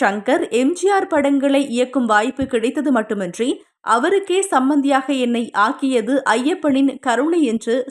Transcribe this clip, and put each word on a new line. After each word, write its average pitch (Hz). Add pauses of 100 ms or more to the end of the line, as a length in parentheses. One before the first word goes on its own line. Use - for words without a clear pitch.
சங்கர், 247
எம் 262
ஜி 349
ஆர் 381
படங்களை 277
இயக்கும் 247
வாய்ப்பு 226
கிடைத்தது 254
மட்டுமின்றி, 220 (180)
அவருக்கே 359 (100)
சம்மந்தியாக 277
என்னை 240
ஆக்கியது 254
ஐயப்பனின் 269
கருணை 294
என்று 233